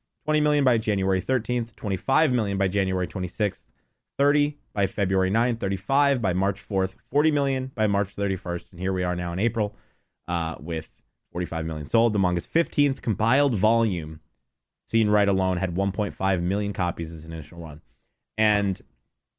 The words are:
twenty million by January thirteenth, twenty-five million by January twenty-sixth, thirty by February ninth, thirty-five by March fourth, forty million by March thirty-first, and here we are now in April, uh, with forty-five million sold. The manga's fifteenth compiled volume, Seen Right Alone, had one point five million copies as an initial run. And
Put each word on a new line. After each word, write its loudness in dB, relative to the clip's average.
twenty 0
million 2
by 4
January 2
thirteenth, -2
twenty-five 0
million 0
by 2
January 0
twenty-sixth, -4
thirty 2
by 0
February 0
ninth, 0
thirty-five 0
by 0
March 0
fourth, -2
forty 2
million -2
by 0
March 2
thirty-first, -4
and -14
here -2
we 0
are 0
now -2
in -2
April, -2
uh, -4
with -6
forty-five -4
million -4
sold. 2
The 0
manga's 0
fifteenth 0
compiled 2
volume, 0
Seen 2
Right 4
Alone, 2
had -2
one 0
point -4
five 0
million 0
copies -4
as -10
an -10
initial -10
run. -10
And 0